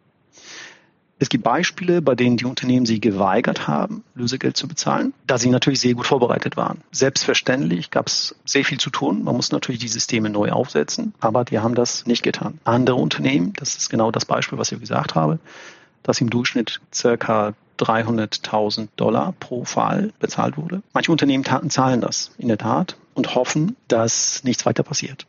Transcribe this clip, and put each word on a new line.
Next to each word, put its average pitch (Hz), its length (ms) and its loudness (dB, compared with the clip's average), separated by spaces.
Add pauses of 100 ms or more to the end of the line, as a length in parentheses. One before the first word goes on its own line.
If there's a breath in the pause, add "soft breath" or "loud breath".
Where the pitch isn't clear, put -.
(1200 loud breath)
Es 143 100 0
gibt 117 160 0
Beispiele, 175 560 2
bei 139 140 2
denen 123 200 4
die 113 80 0
Unternehmen 127 420 0
sich 113 140 2
geweigert 98 640 2
haben, - 380 -2 (100)
Lösegeld 131 440 -4
zu - 100 -4
bezahlen, - 460 -2 (120)
da 131 120 2
sie 120 120 2
natürlich 127 300 2
sehr 123 140 4
gut 120 120 -4
vorbereitet - 520 0
waren. - 240 -2 (100)
Selbstverständlich 139 1000 0
gab's - 520 -2
sehr 139 220 0
viel 139 120 -2
zu 139 120 -2
tun. 143 340 0
Man 135 140 2
muss 127 160 -2
natürlich 131 260 -2
die 120 80 -6
Systeme 113 420 0
neu 104 220 0
aufsetzen, 143 680 0
aber 117 240 2
die 120 140 -2
haben 117 160 0
das - 300 0
nicht 120 180 0
getan. - 420 -4
Andere 131 320 4
Unternehmen, 147 580 0
das - 200 -6
ist - 140 -4
genau 110 220 2
das - 140 -2
Beispiel, - 320 -2
was - 160 -2
ich - 80 -8
gesagt 73 340 -4
habe, 156 240 2 (640 loud breath)
dass - 180 0
im 117 100 2
Durchschnitt 120 520 -2 (120)
circa 110 600 0 (240)
dreihunderttausend 110 1200 0
Dollar 117 420 0
pro 123 240 -8
Fall 117 560 0
bezahlt 120 380 -2
wurde. 170 240 -6 (120)
Manche - 180 0
Unternehmen 139 340 2
ta-, 127 240 0
zahlen 131 320 2
das - 360 -4
in 120 120 -4
der 107 80 2
Tat 127 400 -2 (160)
und - 200 -2
hoffen, 156 440 0 (100)
dass - 560 0
nichts 127 220 0
weiter - 180 2
passiert. - 460 -8